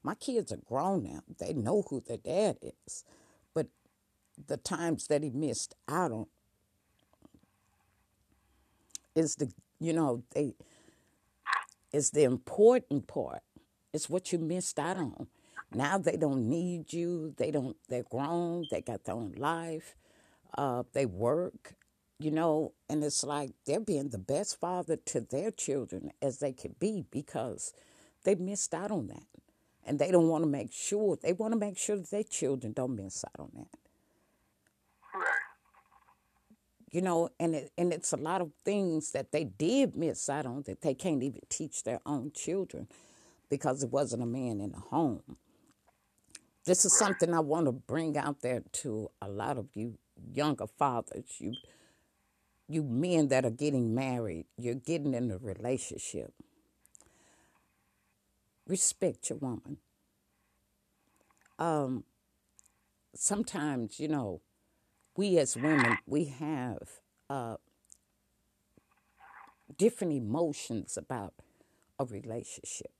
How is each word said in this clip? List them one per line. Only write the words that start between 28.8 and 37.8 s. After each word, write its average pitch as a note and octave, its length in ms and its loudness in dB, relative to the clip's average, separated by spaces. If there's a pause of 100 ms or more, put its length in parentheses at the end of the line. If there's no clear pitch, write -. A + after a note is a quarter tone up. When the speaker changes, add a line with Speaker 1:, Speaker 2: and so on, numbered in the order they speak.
Speaker 1:
on D#3 160 -2
that. - 200 -14 (580)
And C#3+ 140 0
they C#3+ 120 4
don't E3+ 180 10
wanna D#3+ 180 4
make C#3 260 0
sure, G3+ 440 0
they - 160 2
wanna A3 240 0
make G#3 200 -2
sure G#3 200 0
that F3+ 140 -8
their G#3 120 0
children C3 500 -2
don't C3 220 -2
miss F#2+ 300 -8
out - 180 -14
on - 120 -14
that. - 240 -16 (1400)
Speaker 2:
Right. - 260 0 (1500)
Speaker 1:
You E3+ 100 2
know, E3+ 280 4 (100)
and E3 160 4
it, D3 220 -6
and F3 160 4